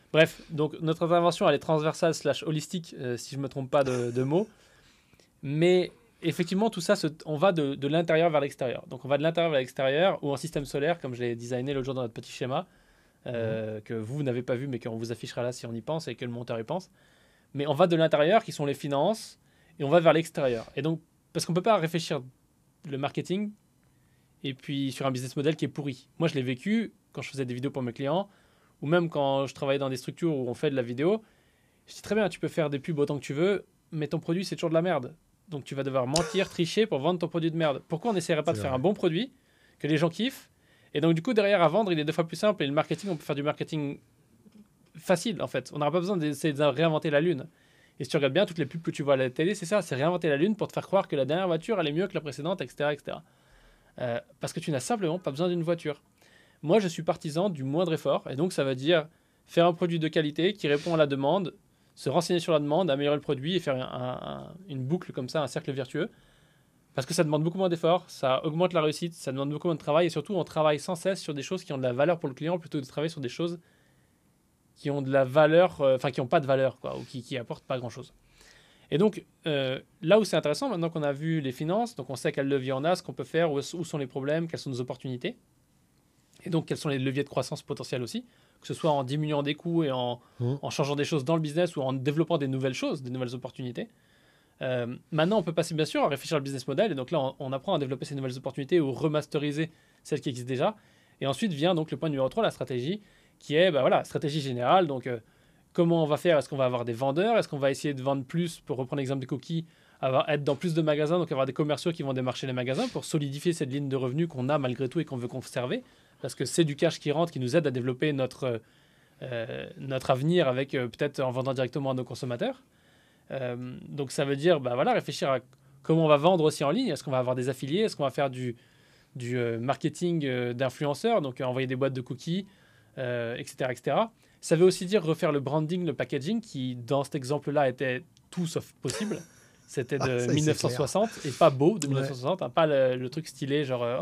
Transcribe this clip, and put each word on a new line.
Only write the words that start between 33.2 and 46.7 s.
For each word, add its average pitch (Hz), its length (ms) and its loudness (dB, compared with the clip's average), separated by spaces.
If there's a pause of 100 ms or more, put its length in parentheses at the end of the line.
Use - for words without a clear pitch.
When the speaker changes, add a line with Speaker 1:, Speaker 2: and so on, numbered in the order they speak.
Speaker 1:
tu - 80 -8
veux, 175 320 2 (280)
mais 151 160 -4
ton 165 100 -2
produit, 170 260 -2
c'est 170 120 -6
toujours 170 120 -2
de 160 60 0
la 160 80 6
merde. 151 320 -2 (340)
Donc, 147 160 -8
tu - 100 -10
vas 135 100 -4
devoir 131 220 2
mentir, 165 420 2
<laughs> - 20 -16
tricher 180 360 0
pour 147 120 -2
vendre 170 200 0
ton 165 100 -2
produit 165 220 -2
de 156 60 -6
merde. 151 320 0
Pourquoi 170 220 -4
on 208 40 0
n'essaierait 165 280 0
pas 156 100 2
Speaker 2:
C'est 107 60 -2
Speaker 1:
de 104 40 -4
faire - 100 -2
Speaker 2:
vrai. 127 60 0
Speaker 1:
un 131 40 -2
bon 190 100 4
produit, 196 400 0 (460)
que - 80 -6
les 156 100 2
gens 165 140 2
kiffent ? 226 400 -6 (420)
Et 147 80 0
donc, 165 140 6
du 160 80 0
coup, 254 120 0
derrière, 202 280 6
à - 60 8
vendre, 190 240 4
il 160 60 2
est 151 60 0
deux 156 80 0
fois 165 160 0
plus 175 80 -10
simple. 208 260 2
Et 143 40 2
le 139 60 -2
marketing, 156 380 0
on 165 60 -2
peut - 80 -12
faire 147 120 -4
du 143 60 -4
marketing 147 560 -4 (1000)
facile, 175 460 0
en - 40 -2
fait. - 280 -4
On 147 40 -6
n'aura 151 120 2
pas 175 100 2
besoin 190 160 -2
d'essayer 151 380 0
de 139 80 0
réinventer 151 480 2